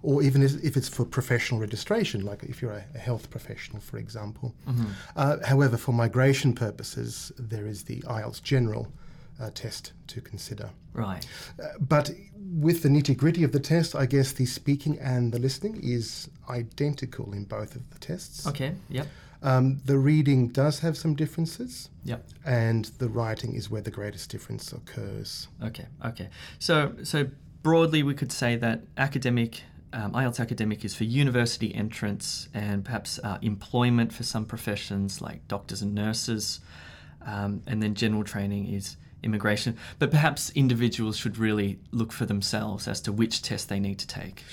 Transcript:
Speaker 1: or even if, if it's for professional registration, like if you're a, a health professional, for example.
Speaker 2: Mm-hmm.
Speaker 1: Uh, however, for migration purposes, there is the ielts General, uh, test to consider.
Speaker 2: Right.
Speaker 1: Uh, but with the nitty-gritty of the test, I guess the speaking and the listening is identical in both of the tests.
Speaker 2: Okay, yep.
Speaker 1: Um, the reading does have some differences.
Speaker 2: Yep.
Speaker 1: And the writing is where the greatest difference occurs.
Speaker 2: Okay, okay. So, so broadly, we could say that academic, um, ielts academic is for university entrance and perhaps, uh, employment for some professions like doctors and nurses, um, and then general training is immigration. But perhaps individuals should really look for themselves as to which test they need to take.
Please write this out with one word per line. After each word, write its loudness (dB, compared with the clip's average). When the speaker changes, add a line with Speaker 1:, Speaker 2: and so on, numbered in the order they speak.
Speaker 1:
or 4
even 6
if, 2
if 2
it's 0
for -2
professional 0
registration, -2
like -8
if -10
you're -4
a, -10
a -10
health -4
professional, -10
for -12
example. -8
Speaker 2:
Mm-hmm. 0
Speaker 1:
Uh, 2
however, 6
for -2
migration 4
purposes, -6
there -6
is -8
the -8
ielts -6
General, 2
uh, -6
test -10
to -10
consider. -10
Speaker 2:
Right. -4
Speaker 1:
Uh, -10
but 4
with 4
the 6
nitty-gritty 6
of 2
the 4
test, 2
I 4
guess 4
the 2
speaking 0
and 2
the 0
listening -2
is -2
identical -4
in -6
both -8
of -12
the -18
tests. -8
Speaker 2:
Okay, -4
yep. -4
Speaker 1:
Um, 6
the 6
reading 6
does 4
have 0
some 0
differences. -4
Speaker 2:
Yep. -8
Speaker 1:
And 4
the 0
writing -2
is -6
where -4
the -6
greatest -8
difference -10
occurs. -10
Speaker 2:
Okay, -8
okay. -8
So, 4
so 0
broadly, 6
we 2
could -2
say 2
that 0
academic, 2
um, -4
ielts 0
academic 0
is -4
for -2
university 2
entrance -4
and -2
perhaps, -6
uh, -2
employment 2
for -8
some -4
professions -4
like -12
doctors -6
and -2
nurses, -2
um, -4
and -2
then 0
general 2
training -2
is -6
immigration. 0
But 4
perhaps 4
individuals 4
should -4
really 2
look 0
for -2
themselves -2
as -4
to -4
which 2
test -6
they 0
need -2
to -6
take. -10